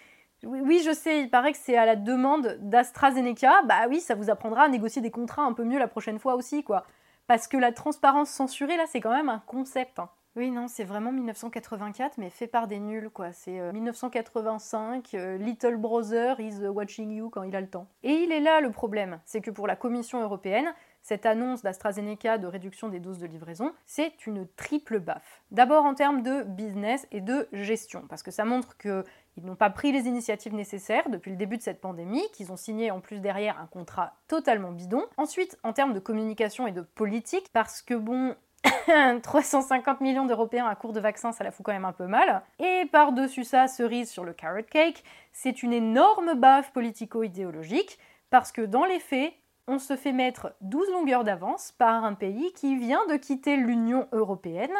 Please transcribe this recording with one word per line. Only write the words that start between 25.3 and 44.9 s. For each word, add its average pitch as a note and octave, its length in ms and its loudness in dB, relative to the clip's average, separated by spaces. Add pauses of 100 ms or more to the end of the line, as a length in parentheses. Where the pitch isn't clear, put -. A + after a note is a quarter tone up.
D'abord B3+ 340 6
en C#4 100 4
termes C#4 280 2
de C4 200 -2
business G#3 680 -4
et G#3 100 -6
de A#3+ 320 -2
gestion, G3+ 560 -6
parce - 140 -14
que - 80 -12
ça G#3 140 -2
montre B3 320 -2
que... F#3+ 280 -4 (320)
Ils F3 100 -16
n'ont F#3 100 -10
pas G#3 140 6
pris C#4 220 0
les C4 140 0
initiatives A#3 480 -4
nécessaires G#3 540 -2
depuis F#3+ 220 -6
le F#3+ 60 -8
début G3+ 200 -4
de A#3 60 -8
cette F#3 180 -8
pandémie, F#3 420 -6 (100)
qu'ils F#3 200 -14
ont F3+ 40 -12
signé A3 340 -4
en F#3 100 -6
plus G3+ 200 -14
derrière G3 380 -4
un E3 80 -14
contrat F3+ 480 -6 (140)
totalement A#3 420 0
bidon. F3+ 340 -4 (120)
Ensuite, F#4 460 -4
en A3+ 100 -4
termes C#4 220 2
de F#3+ 40 -4
communication A3 680 -4
et G3+ 60 -4
de F3 100 -8
politique, A3 680 -4
parce - 280 0
que - 140 -4
bon, A#3+ 420 -2 (280)
<coughs> C4+ 580 6
trois D4 200 4
cent C#4 200 2
cinquante C4 380 0
millions C4+ 260 2
d'Européens A#3 400 0
à G#3 80 0
court A3+ 180 -10
de A3 80 -4
vaccins, G#3+ 320 -2
ça G3+ 120 -6
la G3 80 -6
fout - 120 -18
quand G#3 80 -2
même F#3+ 120 -4
un F#3 80 -4
peu F3+ 140 -8
mal. A#3 360 4 (160)
Et F4+ 340 2
par-dessus C4+ 520 6
ça, C4 240 6
cerise A#3+ 420 -2
sur F3+ 140 -10
le E3+ 100 -8
carrot F3+ 340 -6
cake, D#4+ 340 2 (300)